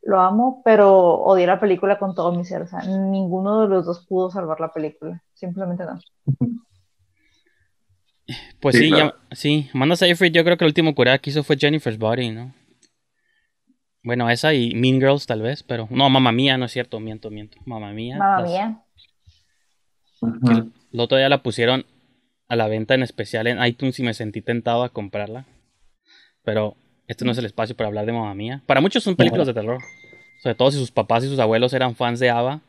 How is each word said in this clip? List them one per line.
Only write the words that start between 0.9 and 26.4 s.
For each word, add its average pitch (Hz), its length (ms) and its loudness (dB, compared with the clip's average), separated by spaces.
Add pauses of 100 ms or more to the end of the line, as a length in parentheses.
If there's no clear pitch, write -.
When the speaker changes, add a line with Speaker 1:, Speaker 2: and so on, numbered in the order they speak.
Speaker 1:
odié 185 280 4
la 185 140 2
película 202 380 0
con 190 160 -6
todo 175 180 -2
mi 175 120 -4
ser. 175 180 -8
O 170 40 -10
sea, 180 160 -14
ninguno 190 800 -2
de 214 60 2
los 185 180 2
dos 175 200 -8
pudo 185 240 -2
salvar 175 300 -6
la 160 120 -6
película. 156 500 -10 (120)
Simplemente 180 500 -8
no. 170 140 -12 (2500)
Speaker 2:
Pues 131 160 2
Speaker 3:
Sí, 120 80 8
Speaker 2:
sí, 160 60 4
Speaker 3:
claro. 151 240 4 (160)
Speaker 2:
ya, - 60 -18
sí. 147 360 -2
Amanda 139 240 2
Seyfried, 175 360 2
yo 165 120 4
creo 170 120 2
que 170 80 0
el 156 60 6
último 156 240 2
curada 131 240 4
que - 120 -8
hizo 143 140 -4
fue 151 120 0
Jennifer's 147 420 -2
Body, 117 320 -2
¿no? 120 220 -14 (1500)
Bueno, 120 280 -2
esa 151 240 2
y 120 200 0
Mean 131 260 2
Girls, 139 260 2
tal 107 160 -4
vez, 131 200 -6
pero 113 280 -8
no, 131 180 4
Mamma 131 240 4
Mía, 131 240 2
no 127 100 -2
es 113 60 -10
cierto, 120 280 -8
miento, 110 300 -12
miento. 107 360 -16
Mamma 107 260 -12
Mía, 117 260 -10
Speaker 1:
Mamma 196 240 0
Speaker 2:
las 175 80 -4
Speaker 1:
Mía. 214 320 -6 (1400)
Speaker 3:
Ujú. 113 260 -4
Speaker 2:
que 120 60 6
el, 113 200 0 (200)
el 117 80 -6
otro 123 180 2
día 135 100 4
la 139 140 2
pusieron 120 420 -2 (640)
a 120 80 -2
la 110 120 0
venta 110 260 -2
en 131 80 2
especial 113 460 -6
en 120 160 -2
iTunes 123 340 -2
y 135 40 -6
me 117 120 -4
sentí 107 280 -10
tentado 117 420 -2
a 123 40 -8
comprarla. 104 560 -10 (1000)